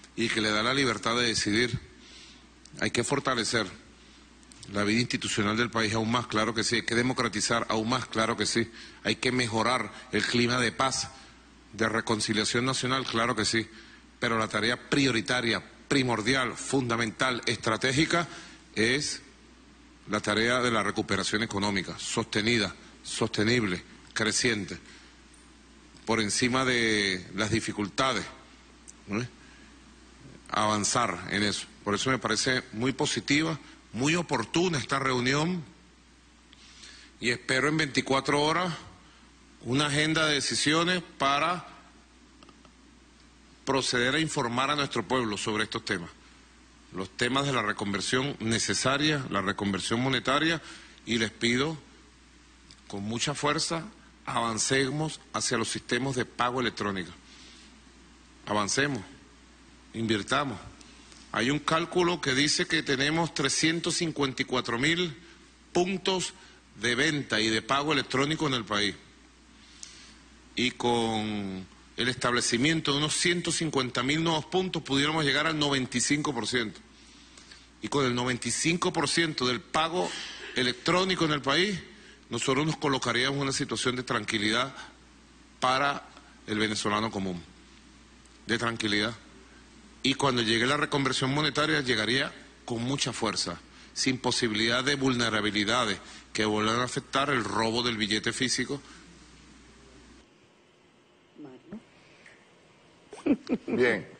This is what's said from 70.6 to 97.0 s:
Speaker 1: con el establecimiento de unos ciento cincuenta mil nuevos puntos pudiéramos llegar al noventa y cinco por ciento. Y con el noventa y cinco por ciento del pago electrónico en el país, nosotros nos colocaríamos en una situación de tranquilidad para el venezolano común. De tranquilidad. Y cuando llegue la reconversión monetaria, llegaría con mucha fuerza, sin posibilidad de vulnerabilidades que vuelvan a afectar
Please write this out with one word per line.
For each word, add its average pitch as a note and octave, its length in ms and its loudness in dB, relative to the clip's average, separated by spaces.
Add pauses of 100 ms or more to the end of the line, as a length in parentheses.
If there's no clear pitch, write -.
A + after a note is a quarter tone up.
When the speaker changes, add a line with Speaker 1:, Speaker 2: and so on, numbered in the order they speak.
Speaker 1:
con G#2+ 920 -2 (300)
el A#2+ 120 -2
establecimiento B2 840 0
de C#3 60 0
unos D3+ 160 0
ciento F3 360 0
cincuenta C3 540 -2
mil D3+ 180 0
nuevos D#3+ 240 0
puntos F#3 360 -2
pudiéramos D3 420 2
llegar C#3+ 240 2
al D#3+ 100 0
noventa C#3 400 0
y - 20 0
cinco D3 320 0
por A2+ 140 -2
ciento. A#2 340 -2 (1000)
Y - 60 -6
con C#3+ 160 0
el B2 100 2
noventa B2 340 -2
y - 40 -2
cinco E3+ 400 0
por D3+ 160 0
ciento D#3 380 0
del A#2+ 140 0
pago E3 480 -2 (460)
electrónico E3+ 720 2
en D3+ 80 2
el C#3+ 100 -2
país, E3 380 2 (500)
nosotros C3 340 0
nos D#3 120 0
colocaríamos C3+ 600 0
en C#3+ 60 -2
una C3+ 100 -2
situación B2+ 440 -2
de B2+ 80 -4
tranquilidad A2+ 680 0 (880)
para C3+ 480 2 (380)
el G#2+ 120 -2
venezolano G#2+ 520 0
común. F#2+ 320 -4 (1040)
De A#2 100 0
tranquilidad. A2 580 0 (880)
Y C3 120 2
cuando B2+ 280 2
llegue A2+ 240 2
la C#3 100 2
reconversión C#3 560 0
monetaria, D3 480 2
llegaría B2 500 0 (360)
con A#2 160 -4
mucha C3 300 -2
fuerza, F2+ 460 -2 (360)
sin C3 240 0
posibilidad A#2+ 680 0
de C#3+ 120 0
vulnerabilidades A2 1040 2 (340)
que A2 120 0
vuelvan G#2+ 360 2
a B2+ 40 0
afectar C#3 460 -2